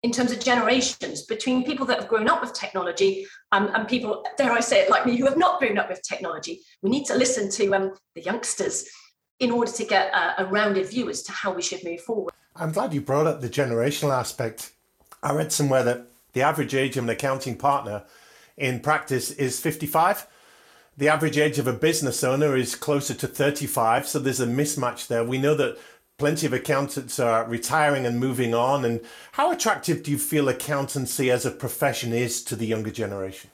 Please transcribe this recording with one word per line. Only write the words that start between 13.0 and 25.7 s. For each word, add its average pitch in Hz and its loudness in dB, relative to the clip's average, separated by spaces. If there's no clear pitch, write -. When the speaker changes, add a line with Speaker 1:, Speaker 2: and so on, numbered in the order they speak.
Speaker 2:
brought 143 2
up 147 -2
the 120 -6
generational 135 0
aspect. - -6
I 143 0
read 156 0
somewhere 135 4
that 123 0
the 127 0
average 151 2
age 135 0
of 127 0
an 117 0
accounting 131 -2
partner 120 0
in 127 -2
practice 139 0
is 131 -2
fifty-five. 165 0
The 143 2
average 151 2
age 151 2
of 123 0
a 127 0
business 147 0
owner 135 2
is 123 0
closer 143 -2
to - -4
thirty-five, 131 2
so 151 -2
there's 131 0
a 120 2
mismatch 131 -2
there. 117 0
We 127 -2
know 147 4
that 127 0